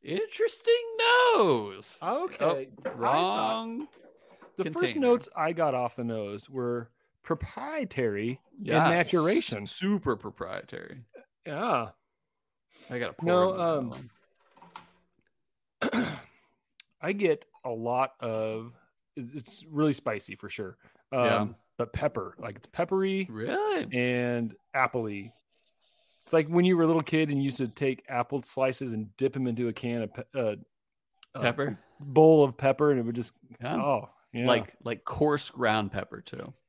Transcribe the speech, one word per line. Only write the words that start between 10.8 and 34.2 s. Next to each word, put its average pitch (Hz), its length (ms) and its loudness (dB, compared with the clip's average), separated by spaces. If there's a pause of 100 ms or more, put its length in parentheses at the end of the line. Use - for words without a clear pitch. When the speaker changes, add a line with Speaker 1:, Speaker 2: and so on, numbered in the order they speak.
Speaker 2:
Yeah. 151 440 -2 (1000)
Speaker 1:
I 123 100 -6
gotta 113 140 -4
pour 165 140 -4
Speaker 2:
No, 180 260 4
Speaker 1:
another 170 260 0
Speaker 2:
um, 123 100 -6
Speaker 1:
one. 135 200 -14 (1700)
Speaker 2:
<clears throat> - 1200 -8
I 160 120 -2
get 180 320 0 (180)
a 131 60 -6
lot 120 500 0
of, 110 540 -4 (420)
it's, 120 180 -10
it's - 360 -12
really 151 240 2
spicy 104 420 -6
for 101 140 -14
sure. 95 280 -10 (340)
Um, 131 140 2
Speaker 1:
Yeah. 113 220 2 (300)
Speaker 2:
but 120 160 -2
pepper, 107 460 -4
like, 113 160 -10
it's - 120 -20
peppery 190 640 0
Speaker 1:
Really? 349 580 -4 (100)
Speaker 2:
and 123 580 0 (200)
appley. 113 560 -2 (920)
It's - 100 -6
like 160 140 4
when 170 180 4
you 185 100 6
were 165 80 4
a 160 40 6
little 160 160 4
kid 156 260 0
and 143 80 0
you 139 80 0
used 135 120 -2
to 127 120 0
take 135 400 -4
apple 127 340 -2
slices 131 480 -2
and 107 240 -6
dip 135 200 0
'em 131 120 -2
into 120 220 -2
a 110 40 -6
can 120 280 -4
of 104 120 -6
pe-, - 100 -12 (120)
uh, 110 200 -2 (800)
uh, 135 60 -10
Speaker 1:
Pepper? 139 380 -2 (220)
Speaker 2:
bowl 151 420 8
of 131 140 0
pepper, 139 340 2
and 131 80 4
it 117 60 -2
would 117 100 -4
just, 117 180 -8 (280)
Speaker 1:
Yeah. 143 160 -4
Speaker 2:
oh, 135 320 0 (240)